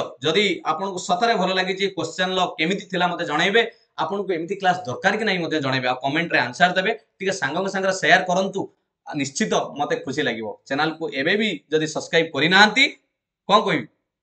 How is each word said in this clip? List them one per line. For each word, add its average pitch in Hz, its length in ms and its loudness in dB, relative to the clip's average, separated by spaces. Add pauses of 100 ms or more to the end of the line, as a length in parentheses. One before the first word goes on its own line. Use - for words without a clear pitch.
(240)
ଯଦି 175 420 2
ଆପଣଙ୍କୁ 175 320 -4
ସତରେ 196 380 0
ଭଲ 180 180 0
ଲାଗିଛି, 185 340 -2
କୋଶ୍ଚେନର 185 580 -2 (140)
କେମିତି 170 260 0
ଥିଲା 175 220 0
ମତେ 170 180 -4
ଜଣେଇବେ। 190 460 2 (260)
ଆପଣଙ୍କୁ 185 360 -4
ଏମିତି 170 220 -4
କ୍ଲାସ୍ 185 300 0
ଦରକାର 185 300 0
କି 220 80 -2
ନାହିଁ 190 140 0
ମତେ 156 220 0
ଜଣେଇବେ, 131 280 0
ଆଉ 127 80 2
କମେଣ୍ଟରେ 156 440 0
ଆନ୍ସର 127 320 2
ଦେବେ। 190 220 0 (260)
ଟିକେ 190 120 -2
ସାଙ୍ଗଙ୍କ 175 360 -2
ସାଙ୍ଗରେ 190 260 0
ସେୟାର 180 280 4
କରନ୍ତୁ, 190 400 0 (460)
ଆଉ 147 80 -8
ନିଶ୍ଚିତ 143 380 -2
ମତେ 143 420 -2
ଖୁସି 143 260 -4
ଲାଗିବ। 113 260 -4 (200)
ଚ୍ୟାନେଲକୁ 156 460 -2
ଏବେ 151 220 0
ବି 214 360 -2
ଯଦି 156 160 0
ସବସ୍କ୍ରାଇବ୍ 165 460 0
କରିନାହାନ୍ତି, 196 540 6 (640)
କଣ 202 120 6
କହିବି? 131 260 -2 (360)